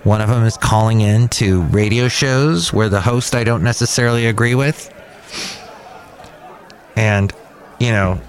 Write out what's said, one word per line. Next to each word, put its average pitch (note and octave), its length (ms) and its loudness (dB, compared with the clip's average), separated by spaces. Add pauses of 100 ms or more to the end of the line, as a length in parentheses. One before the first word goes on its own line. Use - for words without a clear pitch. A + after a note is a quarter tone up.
One G#2+ 180 2
of A2 80 0
them A#2+ 140 2
is A2+ 140 0
calling A2 440 2
in G#2+ 280 4
to F#2+ 340 0
radio G#2 440 2
shows C#3+ 680 0
where G#2+ 160 2
the G2 120 0
host A#2+ 340 -2
I A#2+ 80 0
don't A2+ 200 0
necessarily A#2+ 600 0
agree A#2 300 0
with. C#3 360 -2 (2000)
And, G#2 360 0 (480)
you B2 120 0
know F#2+ 380 0